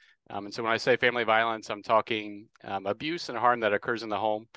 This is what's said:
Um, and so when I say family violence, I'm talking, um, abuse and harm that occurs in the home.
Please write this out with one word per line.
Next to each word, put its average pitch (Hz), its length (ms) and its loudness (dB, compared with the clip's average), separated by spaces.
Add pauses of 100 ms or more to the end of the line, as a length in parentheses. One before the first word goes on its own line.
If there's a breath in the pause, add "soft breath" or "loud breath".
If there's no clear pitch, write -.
(300 soft breath)
Um, 101 140 -8
and 104 100 -12
so - 80 -6
when 113 120 2
I 113 40 2
say 123 200 4
family 120 260 2
violence, 110 460 2
I'm 104 120 -8
talking, 107 680 0 (160)
um, 98 200 -6
abuse 139 440 -4
and 123 80 -6
harm 120 240 2
that 107 100 2
occurs 107 320 -2
in 113 60 -8
the 104 80 -4
home. 107 280 -2 (120)